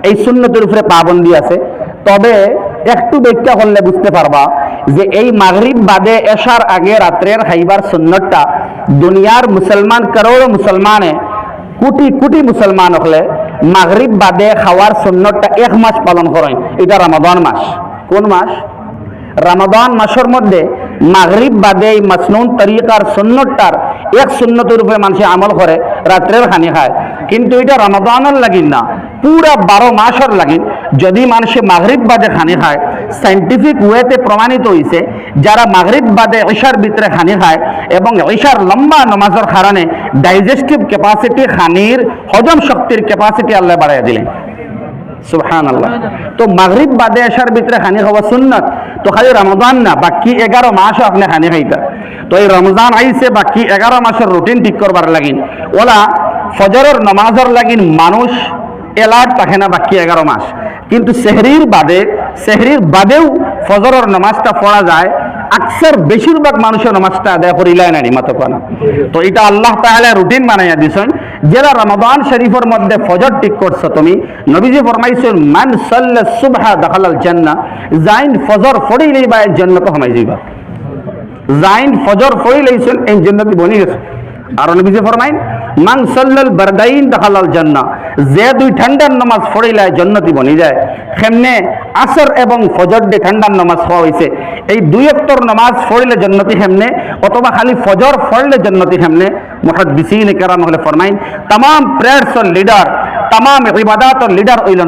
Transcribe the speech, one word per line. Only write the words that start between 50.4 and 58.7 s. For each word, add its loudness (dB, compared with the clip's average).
মাসও 0
আপনি 0
খানি 0
খাইতা। -2
তো 0
এই 4
রমজান 2
আইছে, 0
বাকি 0
এগারো 0
মাসের 0
রুটিন 0
ঠিক -2
করবার 0
লাগিন। -2
ওলা 2
ফজরের 2
নামাজের 2
লাগিন 2
মানুষ 2